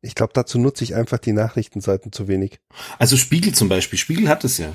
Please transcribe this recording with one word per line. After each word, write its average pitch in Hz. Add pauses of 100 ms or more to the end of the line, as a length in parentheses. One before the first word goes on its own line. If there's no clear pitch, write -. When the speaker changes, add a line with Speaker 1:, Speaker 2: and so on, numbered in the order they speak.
Speaker 1:
ich -
glaub, 113
dazu 123
nutze 127
ich 117
einfach 117
die 117
Nachrichtenseiten 104
zu 98
wenig. 95 (400)
Speaker 2:
Also 127
Spiegel 170
zum 101
Beispiel. 92
Spiegel 170
hat 151
es 127
ja. 80